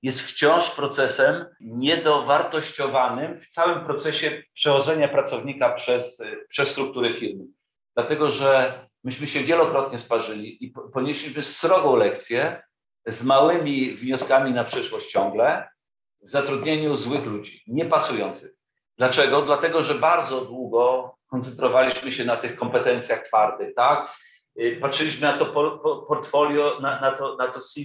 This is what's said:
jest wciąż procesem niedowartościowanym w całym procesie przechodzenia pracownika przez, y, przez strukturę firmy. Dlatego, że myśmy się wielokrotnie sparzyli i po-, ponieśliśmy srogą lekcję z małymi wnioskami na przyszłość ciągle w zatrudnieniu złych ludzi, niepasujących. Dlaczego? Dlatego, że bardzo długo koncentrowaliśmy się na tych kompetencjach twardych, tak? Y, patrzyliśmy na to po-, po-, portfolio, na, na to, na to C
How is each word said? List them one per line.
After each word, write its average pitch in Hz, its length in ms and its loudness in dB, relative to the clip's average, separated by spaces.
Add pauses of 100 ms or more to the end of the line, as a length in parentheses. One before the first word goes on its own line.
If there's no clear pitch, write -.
jest 131 160 -2
wciąż 170 480 2
procesem 143 760 0 (140)
niedowartościowanym 139 1800 0
w - 60 -20
całym 170 380 0
procesie 147 580 -4 (100)
przechodzenia 143 540 2
pracownika 131 600 0
przez, 123 500 -2
y, 107 300 -12
przez 143 200 0
strukturę 127 440 -2
firmy. 98 300 -8 (520)
Dlatego, 147 360 0
że 135 480 2 (240)
myśmy 127 240 -6
się 147 120 -4
wielokrotnie 135 600 2
sparzyli 110 640 -4
i 127 40 -14
po-, - 200 -16
ponieśliśmy 147 520 -4
srogą 160 540 4
lekcję 117 640 0 (440)
z 117 180 -8
małymi 139 680 4
wnioskami 131 600 0
na 120 120 0
przyszłość - 480 -6
ciągle 107 560 0 (540)
w - 80 -20
zatrudnieniu 143 680 -2
złych 120 280 -4
ludzi, - 420 -10
niepasujących. 123 840 -2 (460)
Dlaczego? 135 440 4
Dlatego, 160 420 2
że 147 120 -2
bardzo 147 460 2
długo 123 720 0 (120)
koncentrowaliśmy 127 840 0
się 117 140 -4
na 120 120 0
tych 120 180 -8
kompetencjach 120 680 0
twardych, 107 520 0
tak? 131 420 2 (440)
Y, 117 200 0
patrzyliśmy 147 460 -2
na 139 60 2
to - 120 0
po-, 147 380 0
po-, 151 140 0
portfolio, 147 840 0
na, 135 200 -2
na 135 100 2
to, 135 240 -6
na 127 120 -2
to 131 120 -10
C - 260 -10